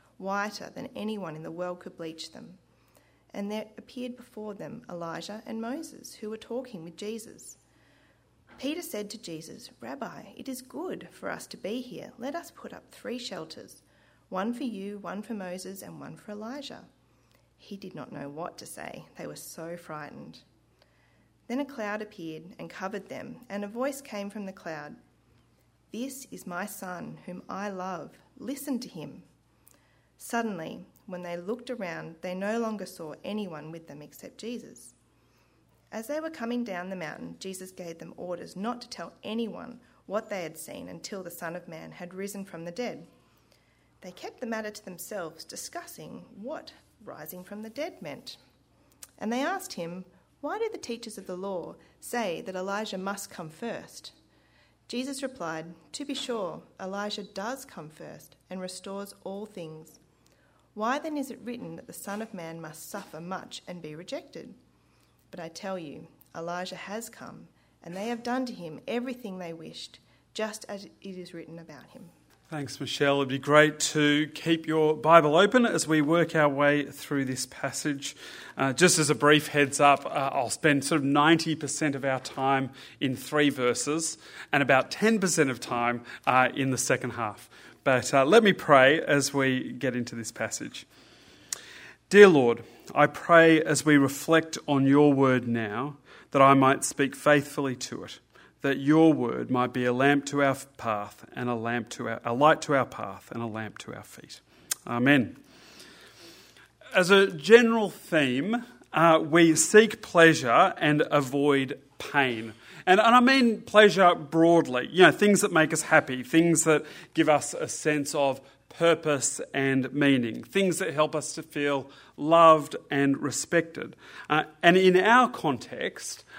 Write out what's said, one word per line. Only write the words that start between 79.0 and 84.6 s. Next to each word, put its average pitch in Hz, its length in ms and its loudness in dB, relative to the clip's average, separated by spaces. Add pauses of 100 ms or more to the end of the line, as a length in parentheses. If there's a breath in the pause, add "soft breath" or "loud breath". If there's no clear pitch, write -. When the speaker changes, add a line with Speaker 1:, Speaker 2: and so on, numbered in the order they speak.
Speaker 2:
a 151 60 2
brief 147 340 4
heads 143 300 2
up, 143 260 6
uh, 139 280 -4
I'll 120 180 -2
spend 143 340 2
sort 156 160 0
of 135 40 -2
ninety 156 500 4
percent 147 400 -4
of 131 100 -6
our 131 140 -2
time 135 520 -2 (280 loud breath)
in 131 160 -2
three 147 360 0
verses 139 680 -2 (320 loud breath)
and 143 140 2